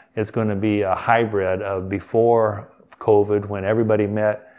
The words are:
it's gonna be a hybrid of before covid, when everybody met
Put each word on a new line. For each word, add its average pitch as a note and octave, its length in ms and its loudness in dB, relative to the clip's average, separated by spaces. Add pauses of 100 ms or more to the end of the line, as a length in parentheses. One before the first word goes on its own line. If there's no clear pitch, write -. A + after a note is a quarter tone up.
(160)
it's G#2+ 160 -4
gonna G#2+ 240 -2
be G#2 260 0
a F#2+ 140 0
hybrid G#2 640 0
of F#2+ 280 -6
before A2 800 0 (280)
covid, G#2 480 2
when G2+ 180 -6
everybody G#2+ 420 2
met G#2+ 520 -2